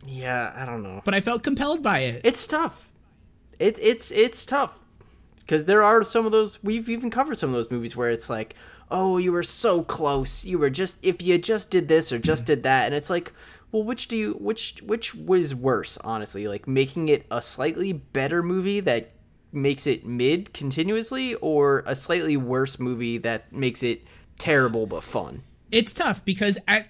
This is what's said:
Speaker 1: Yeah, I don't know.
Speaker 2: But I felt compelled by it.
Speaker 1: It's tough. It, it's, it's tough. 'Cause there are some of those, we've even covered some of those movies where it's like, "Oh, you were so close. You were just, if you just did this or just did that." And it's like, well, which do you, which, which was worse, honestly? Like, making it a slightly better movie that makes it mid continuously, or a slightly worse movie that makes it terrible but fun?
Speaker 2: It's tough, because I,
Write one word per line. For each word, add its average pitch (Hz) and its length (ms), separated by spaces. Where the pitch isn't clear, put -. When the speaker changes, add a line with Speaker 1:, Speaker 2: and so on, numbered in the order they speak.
Speaker 1:
Yeah, 127 500
I 131 100
don't 120 160
know. 98 220
Speaker 2:
But 196 100
I 196 60
felt 233 220
compelled 285 400
by 196 180
it. 123 240
Speaker 1:
It's 262 220
tough. - 440
It, 214 220
it's, 220 300
it's 226 360
tough. 262 320
'Cause 151 180
there 202 180
are 214 220
some 226 200
of 220 80
those, 214 300
we've 226 260
even 233 220
covered 254 280
some 139 120
of 127 40
those 120 160
movies 117 260
where 120 140
it's 113 200
like, 110 240
"Oh, 185 280
you 180 140
were 175 100
so 180 400
close. 139 640
You 185 140
were 143 120
just, 175 320
if 180 180
you 175 160
just 214 340
did 170 180
this 160 240
or 120 60
just 123 280
did 139 160
that." 131 240
And 135 80
it's 147 160
like, 175 220
well, 220 120
which 240 260
do 226 80
you, 214 180
which, 208 480
which 226 320
was 160 400
worse, 120 440
honestly? 104 500
Like, 101 200
making 135 400
it 143 220
a 117 120
slightly 175 500
better 143 500
movie 185 380
that 123 300
makes 139 360
it 135 200
mid 127 480
continuously, 220 840
or 143 500
a 135 100
slightly 160 400
worse 131 420
movie 120 400
that 113 340
makes 127 300
it 120 200
terrible 123 480
but 85 160
fun? 90 400
Speaker 2:
It's 226 200
tough, 285 320
because 196 340
I, 208 220